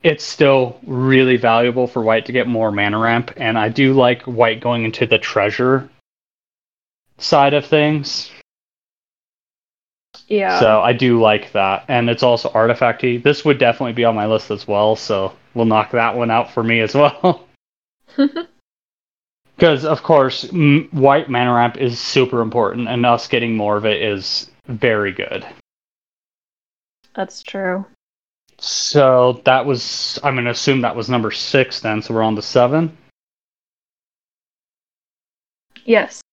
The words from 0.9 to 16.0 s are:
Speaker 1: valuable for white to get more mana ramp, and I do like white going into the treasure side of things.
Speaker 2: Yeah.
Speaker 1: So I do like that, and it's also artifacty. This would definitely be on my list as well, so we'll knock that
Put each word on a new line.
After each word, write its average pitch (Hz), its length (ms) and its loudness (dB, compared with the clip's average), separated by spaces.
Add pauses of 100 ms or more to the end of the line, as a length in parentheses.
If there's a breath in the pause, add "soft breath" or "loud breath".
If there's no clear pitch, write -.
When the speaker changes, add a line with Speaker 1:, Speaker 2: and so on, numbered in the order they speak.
Speaker 1:
valuable 120 500 0
for 120 160 -6
white 110 240 0
to 120 60 -12
get 123 140 -2
more 113 240 -2
mana 104 280 -2
ramp, 117 380 -2
and 113 220 -2
I 107 100 0
do 135 240 2
like 123 300 2
white 117 380 0
going 120 240 -4
into 113 220 -2
the 107 120 0
treasure 123 720 0 (1300)
side 143 360 2
of 139 120 0
things. 151 640 -2 (2000)
Speaker 2:
Yeah. 190 320 0
Speaker 1:
So 107 200 4
I 117 120 2
do 120 280 2
like 107 320 2
that, 98 360 -2
and 120 200 0
it's 117 140 -2
also 120 280 2
artifacty. 117 680 0
This 143 260 0
would 143 140 2
definitely 120 340 0
be 117 120 -2
on 113 100 2
my 104 120 -2
list 110 240 -2
as 104 160 -8
well, 107 300 2
so 95 360 -4 (220)
we'll 117 120 0
knock 107 260 0
that 117 240 0